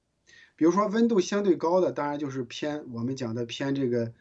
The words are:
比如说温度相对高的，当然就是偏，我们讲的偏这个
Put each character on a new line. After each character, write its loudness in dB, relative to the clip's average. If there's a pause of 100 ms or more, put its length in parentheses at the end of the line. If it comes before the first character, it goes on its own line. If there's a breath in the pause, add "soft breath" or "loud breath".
(560 soft breath)
比 2
如 6
说 2
温 4
度 4
相 0
对 4
高 2
的， 2
当 -2
然 -4
就 -4
是 -4
偏， -6
我 -4
们 -2
讲 -6
的 -4
偏 -4
这 0
个 0